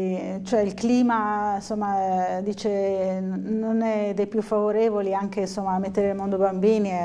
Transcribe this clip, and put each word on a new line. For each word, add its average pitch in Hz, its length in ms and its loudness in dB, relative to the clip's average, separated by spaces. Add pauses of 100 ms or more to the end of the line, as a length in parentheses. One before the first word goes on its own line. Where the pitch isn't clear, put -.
(400)
di, 190 60 -10
cioè 226 140 2
il 196 140 0
clima, 214 840 2
insomma, 190 800 -2
eh, 190 40 -4
dice, 196 800 0
n-, 190 400 -2
non 226 220 0
è 214 300 0
dei 196 140 0
più 214 160 -2
favorevoli 208 720 2
anche, 196 260 -2
insomma, 190 340 -2
a 185 40 0
mettere 196 300 0
nel 196 80 0
mondo 196 200 -2
bambini, 196 540 4
eh, 185 40 -2 (100)